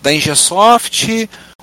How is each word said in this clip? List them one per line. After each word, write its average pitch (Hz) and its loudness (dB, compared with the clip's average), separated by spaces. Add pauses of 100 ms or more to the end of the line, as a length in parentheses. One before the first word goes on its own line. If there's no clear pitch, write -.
da 139 -2
Ingesoft, 214 0 (340)